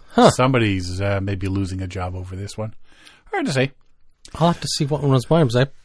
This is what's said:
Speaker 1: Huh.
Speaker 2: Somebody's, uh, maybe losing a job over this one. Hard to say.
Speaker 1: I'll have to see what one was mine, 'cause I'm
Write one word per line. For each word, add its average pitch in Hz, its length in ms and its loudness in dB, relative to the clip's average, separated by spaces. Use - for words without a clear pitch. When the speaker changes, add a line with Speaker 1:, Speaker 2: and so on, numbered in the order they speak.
Speaker 1:
Huh. 240 200 6
Speaker 2:
Somebody's, 101 680 0
uh, 101 220 0
maybe 98 260 -4
losing 95 320 -4
a 95 80 -6
job 90 260 -8
over 92 220 -10
this 101 220 -10
one. 110 160 -8
Hard 370 140 -2
to 180 60 -2
say. 131 200 0
Speaker 1:
I'll 165 140 2
have 165 120 0
to - 160 -8
see 156 80 -2
what 139 180 -4
one 143 80 2
was 131 200 2
mine, 160 160 4
'cause 120 100 0
I'm 135 120 4